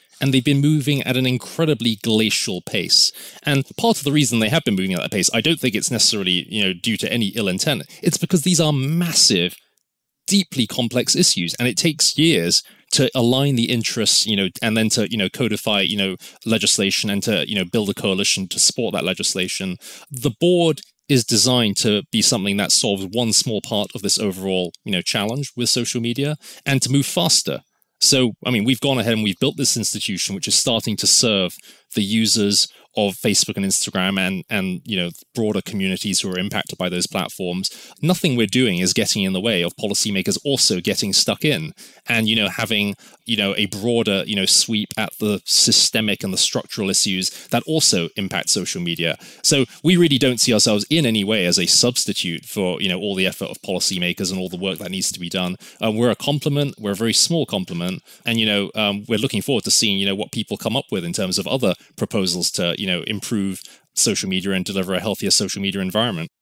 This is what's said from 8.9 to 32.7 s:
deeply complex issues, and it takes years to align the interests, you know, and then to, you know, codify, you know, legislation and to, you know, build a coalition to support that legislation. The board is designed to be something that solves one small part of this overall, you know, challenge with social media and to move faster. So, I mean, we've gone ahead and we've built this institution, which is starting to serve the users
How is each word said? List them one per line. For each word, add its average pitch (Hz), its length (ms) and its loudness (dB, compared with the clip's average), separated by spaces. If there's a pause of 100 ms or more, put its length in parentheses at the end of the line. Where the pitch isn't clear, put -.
deeply 180 380 2
complex 123 500 0
issues, 90 400 2
and 120 120 -2
it 120 100 -4
takes - 400 0
years 113 460 4 (280)
to 131 220 4
align 131 420 4
the 117 140 2
interests, 113 560 0
you 107 120 0
know, 95 100 2 (140)
and 113 160 2
then 110 100 2
to, 104 240 0
you 113 60 -4
know, 98 100 0
codify, 104 540 -2
you 98 160 -2
know, 95 180 -2 (300)
legislation 101 640 0
and 101 140 -2
to, 92 260 0
you 107 60 -6
know, 95 140 -2
build 104 200 0
a 98 40 -2
coalition 95 540 -2
to - 120 -4
support 110 340 0
that 76 100 -2
legislation. 92 720 -4 (340)
The 127 300 -4
board 170 400 4 (300)
is 131 160 4
designed 117 520 2
to 104 340 2
be 110 100 2
something 101 360 0
that 101 140 0
solves 98 400 0
one 113 220 0
small 107 280 0
part 104 320 -4
of 98 80 -10
this 98 160 0
overall, 95 540 -2 (140)
you 117 60 -6
know, 87 100 0
challenge 117 560 -4
with 120 120 -2
social 120 300 -2
media 135 380 -2 (280)
and 135 160 2
to 120 100 -2
move 139 140 4
faster. - 540 0 (400)
So, 127 320 4 (140)
I 123 60 0
mean, 107 120 2
we've 127 180 2
gone 135 160 2
ahead 113 160 2
and 110 100 2
we've 101 160 0
built 131 180 0
this 127 200 0
institution, 101 560 -4
which 98 140 -6
is 104 80 0
starting 113 420 0
to 107 100 -2
serve 98 480 2 (400)
the 107 80 0
users 104 640 2 (300)